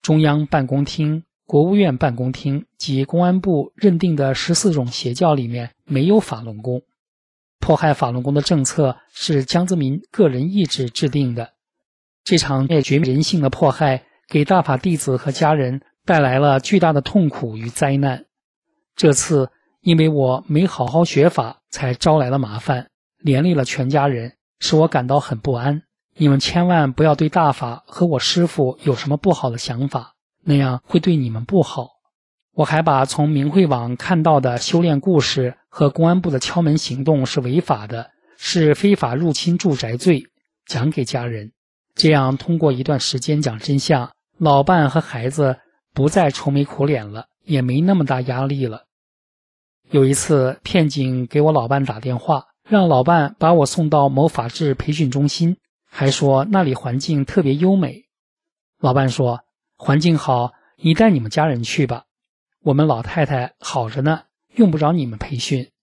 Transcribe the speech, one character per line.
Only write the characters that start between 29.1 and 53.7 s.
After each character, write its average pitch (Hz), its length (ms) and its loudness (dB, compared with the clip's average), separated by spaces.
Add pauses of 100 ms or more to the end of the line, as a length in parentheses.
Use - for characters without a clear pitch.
不 185 160 0
好 135 160 -2
的 117 80 -6
想 127 300 -6
法， - 280 -8 (280)
那 147 100 0
样 131 320 0
会 - 140 0
对 175 160 0
你 127 160 -2
们 110 120 -8
不 180 200 2
好。” - 260 -6 (640)
我 151 120 0
还 156 180 0
把 135 220 2
从 151 240 -2
明 147 200 0
慧 180 160 4
网 123 300 -2
看 165 260 -2
到 156 180 4
的 123 200 -2
修 170 240 0
炼 151 160 2
故 170 220 2
事 123 360 -4 (120)
和 143 200 0
公 165 160 0
安 180 160 2
部 175 80 -4
的 135 80 -2
敲 - 240 -4
门 156 160 2
行 131 260 -6
动 143 220 2
是 139 160 -4
违 131 200 0
法 107 260 -4
的， 117 240 -12 (260)
是 151 380 2
非 202 200 2
法 123 200 -4
入 160 180 0
侵 175 240 -2
住 160 180 0
宅 117 220 -6
罪， 156 300 0 (400)
讲 135 240 -2
给 143 120 -4
家 120 220 -6
人。 110 260 -10 (440)
这 156 160 4
样 135 260 2
通 165 220 -2
过 151 120 2
一 127 120 -4
段 139 160 -2
时 - 200 -4
间 147 220 -2
讲 117 160 -4
真 139 220 -2
相， 131 320 0 (260)
老 143 240 4
伴 151 300 4
和 160 100 0
孩 127 300 -6
子 139 260 0 (380)
不 139 140 2
再 170 200 2
愁 - 220 -4
眉 143 120 0
苦 143 220 -4
脸 113 260 -4
了， 110 140 -14 (180)
也 139 200 -2
没 127 180 0
那 190 140 2
么 160 100 2
大 131 160 -2
压 127 240 -4
力 135 220 -4
了。 110 180 -12 (1040)
有 139 160 4
一 139 80 2
次， 135 480 0
片 160 280 0
警 127 360 -4
给 147 160 0
我 156 100 4
老 127 160 0
伴 139 180 0
打 110 140 -8
电 123 200 -6
话， - 260 -2 (240)
让 196 180 4
老 127 160 4
伴 160 360 2
把 165 160 4
我 147 100 6
送 156 240 -2